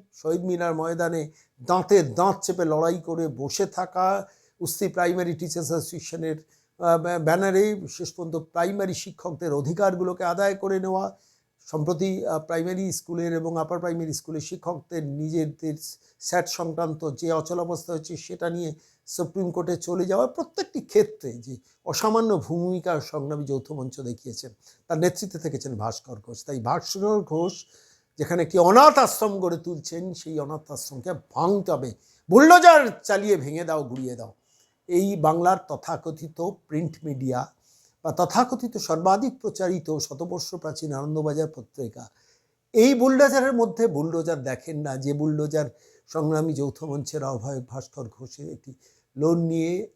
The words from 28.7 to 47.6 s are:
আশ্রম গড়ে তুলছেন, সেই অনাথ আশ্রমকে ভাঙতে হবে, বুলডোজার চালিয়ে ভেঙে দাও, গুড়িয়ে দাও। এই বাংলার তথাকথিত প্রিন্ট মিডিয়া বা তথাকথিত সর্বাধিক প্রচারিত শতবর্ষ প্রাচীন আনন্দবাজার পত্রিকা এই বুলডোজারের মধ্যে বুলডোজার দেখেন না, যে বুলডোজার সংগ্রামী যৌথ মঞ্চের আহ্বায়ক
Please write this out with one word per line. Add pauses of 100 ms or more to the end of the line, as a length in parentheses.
আশ্রম
গড়ে
তুলছেন, (120)
সেই
অনাথ
আশ্রমকে
ভাঙতে
হবে, (380)
বুলডোজার (200)
চালিয়ে
ভেঙে
দাও,
গুড়িয়ে
দাও। (560)
এই
বাংলার (100)
তথাকথিত (280)
প্রিন্ট (100)
মিডিয়া (640)
বা
তথাকথিত
সর্বাধিক
প্রচারিত (100)
শতবর্ষ
প্রাচীন
আনন্দবাজার
পত্রিকা (720)
এই
বুলডোজারের
মধ্যে
বুলডোজার
দেখেন
না,
যে
বুলডোজার (400)
সংগ্রামী
যৌথ
মঞ্চের
আহ্বায়ক